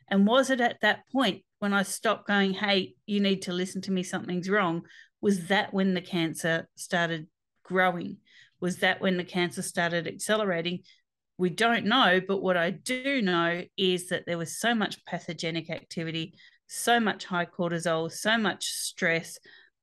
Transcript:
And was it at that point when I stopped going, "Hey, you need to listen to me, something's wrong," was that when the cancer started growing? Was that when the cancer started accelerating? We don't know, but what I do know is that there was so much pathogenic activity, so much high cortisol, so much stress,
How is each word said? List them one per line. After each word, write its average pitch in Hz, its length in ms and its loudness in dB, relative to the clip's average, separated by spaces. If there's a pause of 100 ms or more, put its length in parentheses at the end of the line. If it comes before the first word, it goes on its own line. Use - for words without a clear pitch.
And 196 180 6
was 247 240 4
it 247 100 2
at 233 220 0
that 214 300 2
point 247 300 0 (160)
when 202 140 0
I 202 100 4
stopped - 460 -2
going, 196 260 2
"Hey, 196 400 0 (120)
you 202 140 0
need 196 220 2
to 190 100 -6
listen 185 300 -4
to 190 100 -4
me, 185 100 0
something's 180 460 -4
wrong," 180 380 0 (340)
was 190 280 0
that 202 260 2
when 190 200 2
the 180 60 0
cancer 165 760 -2
started 170 520 -4 (360)
growing? 180 540 0 (420)
Was 180 180 -4
that 185 220 2
when 185 160 2
the 180 80 -2
cancer 175 380 -2
started 170 440 -2
accelerating? 180 760 -2 (540)
We 180 120 2
don't 226 360 2
know, 202 400 6
but 196 160 -2
what 185 140 2
I 170 140 2
do 254 520 -2
know 175 420 0 (120)
is 185 320 0
that - 180 -4
there 170 120 -4
was 160 200 -8
so 233 160 0
much - 320 -4
pathogenic 165 640 -6
activity, 160 640 -6 (320)
so 233 340 2
much - 240 0
high 175 220 -2
cortisol, 165 680 -2
so 220 260 0
much 202 280 -2
stress, - 720 -4 (440)